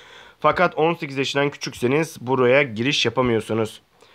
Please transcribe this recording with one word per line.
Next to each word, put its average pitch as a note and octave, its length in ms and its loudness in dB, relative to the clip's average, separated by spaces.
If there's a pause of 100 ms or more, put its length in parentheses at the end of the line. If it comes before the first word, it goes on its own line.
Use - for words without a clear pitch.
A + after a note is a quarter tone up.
(400)
Fakat E3+ 380 2
on E3 160 2
sekiz C#3+ 240 -10
yaşından C#3 320 0
küçükseniz C#3+ 680 -2
buraya B2+ 420 4
giriş B2 440 -2
yapamıyorsunuz. A2+ 760 -2 (340)